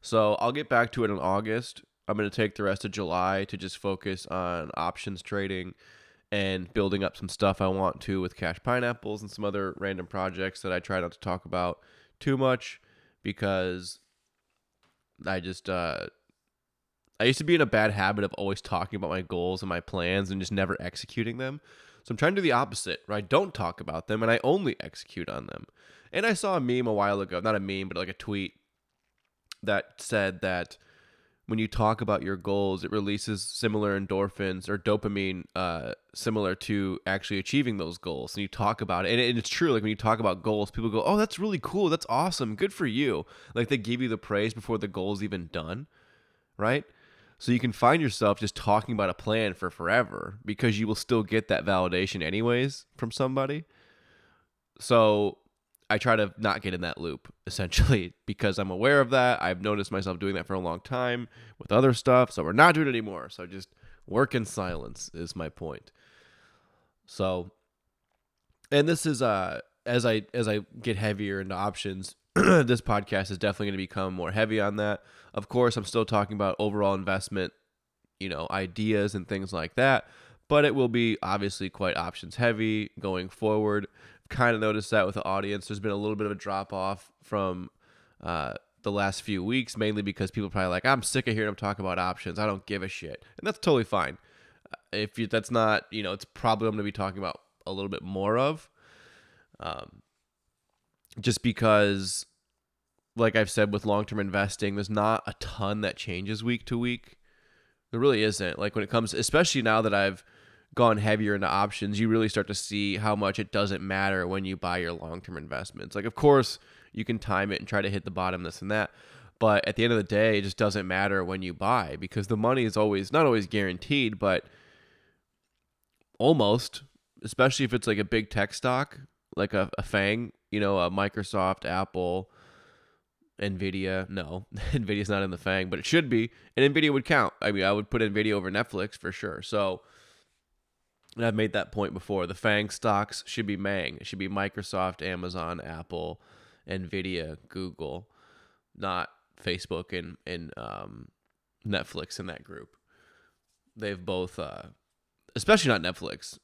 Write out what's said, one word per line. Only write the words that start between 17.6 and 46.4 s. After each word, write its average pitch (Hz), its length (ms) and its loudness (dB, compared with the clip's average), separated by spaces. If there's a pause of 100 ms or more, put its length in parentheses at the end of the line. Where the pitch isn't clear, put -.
a 135 60 6
bad 107 240 4
habit 101 340 2
of - 80 -4
always 98 260 -2
talking - 380 -4
about 90 140 -4
my 92 100 -2
goals 90 400 -2
and 95 80 -6
my 87 100 -2
plans 92 520 -2
and 95 100 -2
just 92 100 -6
never 95 300 0
executing 113 560 -6
them. 131 240 -8 (420)
So - 80 -10
I'm 113 60 -4
trying 170 180 4
to 202 60 0
do 175 60 2
the 143 60 4
opposite, 120 520 -2
where 104 120 -4
I 107 40 -2
don't 160 320 2
talk 87 260 -4
about 80 280 -8
them 110 160 0
and 113 80 4
I 117 120 4
only 156 380 2
execute - 480 -10
on 64 160 -8
them. - 220 -14 (440)
And 196 140 0
I 226 80 4
saw 190 240 0
a - 20 2
meme 123 280 2
a 110 60 2
while 101 280 2
ago, 92 180 -4
not 110 160 2
a 101 40 0
meme, 95 280 -4
but, 87 100 -8
like, 90 120 -4
a 95 40 -10
tweet 98 400 -6 (1080)
that 101 360 -2
said 95 440 -2
that 90 360 -4 (720)
when 110 120 -2
you 110 80 0
talk 110 340 2
about 104 220 0
your 95 140 -4
goals, 98 460 0
it - 80 -4
releases 101 520 -2
similar 104 560 -2
endorphins 95 680 -2
or 101 120 -4
dopamine, 101 640 -2 (120)
uh, 82 380 -4 (220)
similar 104 400 0
to 98 500 -2
actually 98 320 -2
achieving 123 400 0
those 85 220 -6
goals. 71 340 -8
And 101 80 -6
you 98 60 -4
talk 107 340 -2
about 92 240 -2
it, 90 60 2
and, 120 100 4
and 120 160 2
it's 110 120 -4
true. 165 220 2
Like, 110 120 2
when 110 80 0
you 107 40 -2
talk 110 240 2
about 95 220 0
goals, 104 300 0
people 113 180 -2
go, 107 140 0
"Oh, 196 140 4
that's 214 200 0
really 190 240 -2
cool. 185 280 0
That's 160 200 0
awesome. 131 460 -2
Good 196 180 -2
for 160 140 -4
you." 117 400 0 (260)
Like, 117 140 0
they 139 100 0
give 120 240 -2
you 127 80 -2
the 110 80 -2
praise 107 380 0
before 113 240 -4
the 104 80 -4
goal's 98 340 -4
even 92 320 -6
done, 90 320 -6 (720)